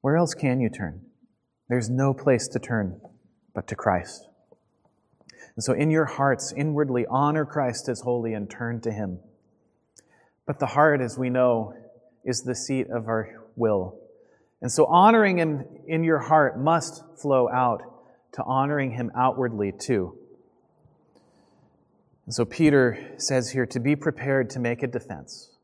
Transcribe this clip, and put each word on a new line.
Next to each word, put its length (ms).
Where 140
else 200
can 240
you 100
turn? 320
There's 200
no 240
place 360
to 100
turn 420
but 120
to 80
Christ. 520
And 80
so 100
in 160
your 160
hearts, 500
inwardly 540
honor 360
Christ 420
as 140
holy 320
and 160
turn 320
to 100
him. 280
But 140
the 60
heart, 360
as 160
we 120
know, 440
is 180
the 140
seat 340
of 180
our 220
will. 440
And 100
so 140
honoring 520
him 280
in 160
your 160
heart 400
must 440
flow 320
out 320
to 100
honoring 480
him 240
outwardly 560
too. 460
And 80
so 100
Peter 760
says 340
here 160
to 120
be 160
prepared 560
to 80
make 240
a 40
defense. 640